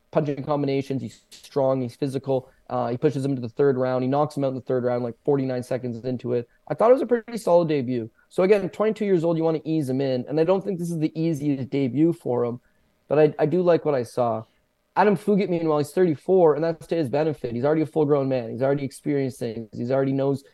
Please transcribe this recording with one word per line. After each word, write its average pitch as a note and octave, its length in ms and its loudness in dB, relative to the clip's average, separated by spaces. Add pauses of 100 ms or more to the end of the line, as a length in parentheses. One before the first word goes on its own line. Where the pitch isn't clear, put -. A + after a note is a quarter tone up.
(120)
punching C#3+ 340 -2
combinations. C#3 560 -2
He's - 300 -14
strong. C3+ 500 -2
He's A#2+ 120 -6
physical. C3+ 560 -4 (200)
Uh, B2 180 -4
he A#2+ 80 -2
pushes C3 300 0
him C#3 100 -2
to B2+ 60 -6
the A#2 80 -8
third C#3 280 2
round. B2+ 240 0
He B2+ 60 -2
knocks C#3+ 300 0
him C#3 80 -2
out - 20 0
in C3+ 80 -4
the B2 60 -8
third B2+ 240 -2
round, B2 180 -2
like, A#2+ 120 -8 (100)
forty-nine C3 380 0
seconds A#2+ 420 -6
into B2 260 -4
it. A#2+ 160 -2 (220)
I - 40 -4
thought A3 160 4
it B3+ 40 8
was C#4 80 4
a C#4 40 -2
pretty A#3 320 -2
solid F3 300 4
debut. B2+ 420 -2 (200)
So, - 140 0
again, F#3+ 260 4
twenty-two G#3+ 340 -2
years F#3 220 2
old, E3+ 100 2
you D#3+ 80 0
wanna D#3+ 220 0
ease D#3 240 -2
him C3 100 0
in. C3 300 0
And D3+ 100 0
I E3 60 4
don't F#3+ 180 2
think F#3+ 160 -6
this E3+ 100 -6
is E3+ 100 -4
the D#3 200 0
easiest C#3+ 500 -2
debut C#3 440 0
for A#2+ 320 -2
him, A#2+ 160 -6 (480)
but C#3+ 100 4
I, D3+ 200 4
I D#3 60 2
do E3 160 0
like E3+ 220 4
what D3+ 100 0
I B2+ 100 -2
saw. A2+ 420 -4 (500)
Adam F#3+ 220 4
Fugit, G3+ 320 0
meanwhile, E3 300 0
he's C#3+ 120 -4
thirty-four, F3 640 4
and D3+ 80 -2
that's E3 240 -4
to F3 80 -2
his D#3 140 -2
benefit. C#3+ 440 -2
He's A#2+ 120 -2
already D#3 160 2
a D3+ 40 0
full-grown C#3+ 440 2
man. A#2+ 220 -2
He's A#2+ 100 -6
already C#3+ 240 0
experienced C#3 520 -4
things. A2+ 300 -8 (100)
He's A#2+ 140 -4
already C3+ 220 0
knows, C3+ 400 -2